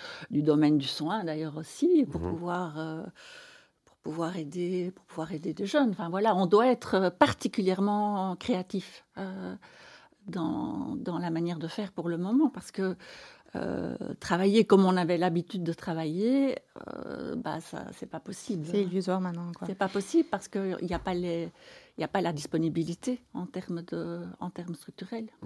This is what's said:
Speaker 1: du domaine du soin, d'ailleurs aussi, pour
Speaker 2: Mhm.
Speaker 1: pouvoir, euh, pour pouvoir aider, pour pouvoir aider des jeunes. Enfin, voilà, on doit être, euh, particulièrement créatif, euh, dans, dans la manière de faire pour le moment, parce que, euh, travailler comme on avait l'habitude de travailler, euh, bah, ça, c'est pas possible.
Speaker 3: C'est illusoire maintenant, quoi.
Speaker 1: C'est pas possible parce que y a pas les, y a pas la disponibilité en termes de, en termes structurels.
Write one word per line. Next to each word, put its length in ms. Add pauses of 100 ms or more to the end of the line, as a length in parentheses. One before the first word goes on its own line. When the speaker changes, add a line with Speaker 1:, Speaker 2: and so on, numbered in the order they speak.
(300)
Speaker 1:
du 120
domaine 360
du 80
soin, 380
d'ailleurs 320
aussi, 520
pour 120
Speaker 2:
Mhm. 100
Speaker 1:
pouvoir, 480
euh, 240 (840)
pour 200
pouvoir 320
aider, 580
pour 120
pouvoir 260
aider 200
des 140
jeunes. 240
Enfin, 200
voilà, 260
on 100
doit 220
être, 260
euh, 160
particulièrement 1300
créatif, 680 (140)
euh, 380 (680)
dans, 680
dans 220
la 120
manière 280
de 100
faire 240
pour 160
le 100
moment, 300
parce 220
que, 260 (580)
euh, 420 (240)
travailler 440
comme 200
on 120
avait 220
l'habitude 440
de 100
travailler, 840 (420)
euh, 380
bah, 240
ça, 240 (120)
c'est 140
pas 100
possible. 500
Speaker 3:
C'est 120
illusoire 380
maintenant, 360
quoi. 100
Speaker 1:
C'est 100
pas 120
possible 420
parce 180
que 360
y 100
a 40
pas 160
les, 360 (460)
y 80
a 40
pas 120
la 120
disponibilité 880 (120)
en 120
termes 360
de, 380 (200)
en 100
termes 240
structurels. 540 (180)